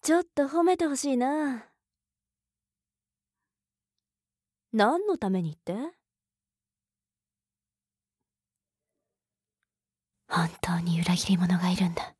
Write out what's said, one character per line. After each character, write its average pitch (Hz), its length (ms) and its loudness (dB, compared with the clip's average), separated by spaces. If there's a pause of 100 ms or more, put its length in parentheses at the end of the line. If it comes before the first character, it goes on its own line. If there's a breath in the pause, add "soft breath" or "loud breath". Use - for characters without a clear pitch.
ち 302 120 2
ょ 339 60 4
っ 359 40 -2
と 294 200 -2
褒 302 200 0
め 359 140 4
て 339 80 -2
ほ 285 100 0
し 277 180 -2
い 247 40 2
な。 269 480 -2 (3000)
何 262 360 2
の 359 100 0
た 202 120 -4
め 185 120 0
に 156 120 -4
っ - 40 -16
て？ - 160 -8 (4000)
本 165 220 0 (120)
当 175 180 -2
に 170 220 0
裏 175 140 0
切 190 180 0
り 180 40 2
者 180 220 2
が 180 100 0
い 185 60 0
る 190 140 0
ん 170 40 -6
だ。 - 260 -8